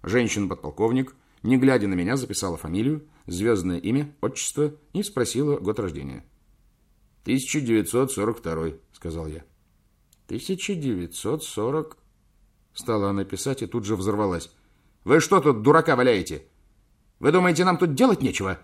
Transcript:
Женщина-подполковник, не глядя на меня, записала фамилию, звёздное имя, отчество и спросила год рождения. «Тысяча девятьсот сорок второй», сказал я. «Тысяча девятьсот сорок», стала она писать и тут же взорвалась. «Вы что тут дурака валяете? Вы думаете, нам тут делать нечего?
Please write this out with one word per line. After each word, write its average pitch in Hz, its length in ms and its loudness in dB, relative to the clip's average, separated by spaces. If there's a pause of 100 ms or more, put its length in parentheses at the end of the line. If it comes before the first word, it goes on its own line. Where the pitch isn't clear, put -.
Женщина-подполковник, 110 1120 -2 (300)
не 127 140 4
глядя 123 320 4
на 92 60 0
меня, 90 200 0
записала 98 400 -4
фамилию, 117 500 -2 (220)
звёздное 90 520 0
имя, 143 420 -2
отчество 147 520 -4 (200)
и 196 100 -4
спросила 135 540 -2
год 101 200 -4
рождения. 73 460 -8 (1000)
«Тысяча 131 340 -2
девятьсот 117 540 2
сорок 110 240 -2
второй», 80 420 -6 (140)
сказал 80 340 -8
я. 78 160 -12 (840)
«Тысяча 190 480 -6
девятьсот 117 680 -4
сорок», 143 540 -4 (760)
стала 104 360 -2
она 98 160 -2
писать 127 380 -6
и - 20 -4
тут 110 180 -6
же 104 140 -2
взорвалась. 95 520 -2 (540)
«Вы 143 160 6
что 175 220 4
тут 131 200 4
дурака 151 360 6
валяете? 101 480 2 (720)
Вы 151 140 4
думаете, 180 320 4
нам 175 120 4
тут 160 180 2
делать 240 260 4
нечего? 95 420 -2